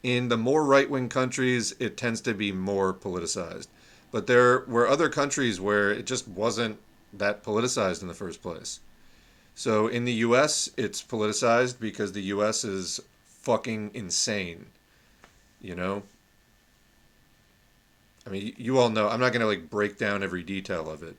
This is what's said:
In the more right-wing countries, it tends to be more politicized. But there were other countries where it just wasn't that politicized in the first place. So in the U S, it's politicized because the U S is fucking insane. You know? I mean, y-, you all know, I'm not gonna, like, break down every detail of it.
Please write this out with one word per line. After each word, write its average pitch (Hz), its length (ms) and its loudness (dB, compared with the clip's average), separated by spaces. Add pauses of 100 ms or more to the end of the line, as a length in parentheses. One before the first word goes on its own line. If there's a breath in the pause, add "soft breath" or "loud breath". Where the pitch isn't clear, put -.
In 123 260 0
the 117 80 2
more 139 260 2
right-wing 139 460 4
countries, 127 680 0
it 113 180 -4
tends 113 240 -4
to 120 120 -2
be 101 180 -2
more 95 420 0
politicized. 87 760 -8 (440 soft breath)
But 110 160 -4
there 123 400 8
were 120 200 2
other 147 220 4
countries 135 500 0
where 101 320 2
it - 140 -4
just 123 220 -6
wasn't 107 520 -2 (320)
that 101 320 -2
politicized 107 580 0
in 95 60 -12
the 85 60 -10
first 85 280 -12
place. - 380 -10 (760 soft breath)
So 110 320 2
in 120 180 -2
the 123 80 0
U 117 220 4
S, 147 420 2
it's - 260 -4
politicized 120 760 2
because 104 320 -4
the 101 100 -6
U 101 220 0
S 107 200 0
is 95 360 -6 (260)
fucking 107 680 -4
insane. 95 760 -4 (920 soft breath)
You 90 160 -12
know? 95 280 -6 (2250)
I - 40 -14
mean, 98 160 -6
y-, 117 120 -8
you 131 200 0
all 120 120 6
know, 110 200 2
I'm 117 100 -2
not 127 140 4
gonna, 117 140 2
like, 85 220 -2
break 104 280 -2
down 101 240 -2
every 90 220 -4
detail 92 460 -6
of 78 120 -12
it. 82 180 -14